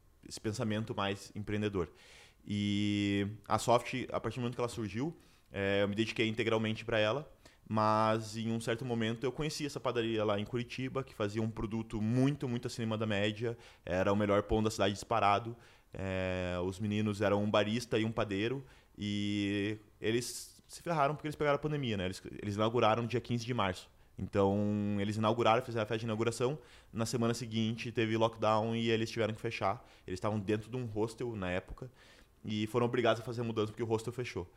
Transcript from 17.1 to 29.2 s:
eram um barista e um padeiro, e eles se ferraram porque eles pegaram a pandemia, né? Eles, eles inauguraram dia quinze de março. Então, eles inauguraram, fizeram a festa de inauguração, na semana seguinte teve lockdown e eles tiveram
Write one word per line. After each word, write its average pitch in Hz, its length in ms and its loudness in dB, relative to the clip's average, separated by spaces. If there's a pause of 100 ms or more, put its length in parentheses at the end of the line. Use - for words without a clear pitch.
eram 101 200 4
um 107 80 0
barista 110 480 2
e 110 60 2
um 113 80 -2
padeiro, 110 500 -2 (360)
e 104 800 0 (200)
eles - 720 -2
se - 140 -18
ferraram 151 320 0
porque 151 120 -10
eles 147 100 -6
pegaram 143 200 2
a - 20 -2
pandemia, 143 380 -2
né? 90 80 -2
Eles, 95 180 -4 (200)
eles 101 140 -4
inauguraram 110 500 4
dia 113 140 0
quinze 117 260 -4
de 123 80 -4
março. 98 340 -2 (300)
Então, 104 800 2
eles 104 160 -2
inauguraram, 113 480 4
fizeram 113 200 -2
a - 20 -4
festa 110 140 -2
de 117 40 -8
inauguração, 117 540 0 (340)
na 113 140 -2
semana 117 260 0
seguinte 113 580 -2
teve 110 240 0
lockdown 110 640 2
e 113 140 0
eles 113 200 2
tiveram 110 220 0